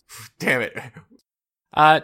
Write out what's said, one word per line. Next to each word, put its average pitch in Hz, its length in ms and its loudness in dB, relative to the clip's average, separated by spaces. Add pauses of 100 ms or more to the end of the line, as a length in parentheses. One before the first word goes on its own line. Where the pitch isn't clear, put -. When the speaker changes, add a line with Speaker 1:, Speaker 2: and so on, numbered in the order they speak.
Speaker 1:
<laughs> - 340 -20
damn 131 220 -2
it. 104 160 -8 (960)
Speaker 2:
Uh, 151 320 4